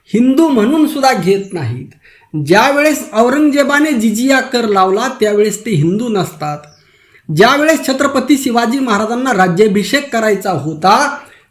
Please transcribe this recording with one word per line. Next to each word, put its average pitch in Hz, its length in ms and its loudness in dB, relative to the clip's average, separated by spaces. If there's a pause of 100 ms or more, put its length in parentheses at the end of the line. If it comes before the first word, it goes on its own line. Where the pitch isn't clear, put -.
(140)
हिंदू 262 340 2
म्हणून 277 400 2
सुद्धा 262 260 0
घेत 196 400 -2
नाहीत. 131 340 -8 (580)
ज्यावेळेस 277 680 2
औरंगजेबाने 285 800 2
जिजिया 233 480 0
कर 240 280 -2
लावला, 196 400 0 (120)
त्यावेळेस 208 460 0
ते 240 60 -4
हिंदू 185 380 0
नसतात. 151 480 -4 (760)
ज्यावेळेस 285 520 2
छत्रपती 269 500 0
शिवाजी 233 420 -2
महाराजांना 240 540 -2
राज्याभिषेक 202 800 0
करायचा 208 380 -2
होता, 175 640 0 (340)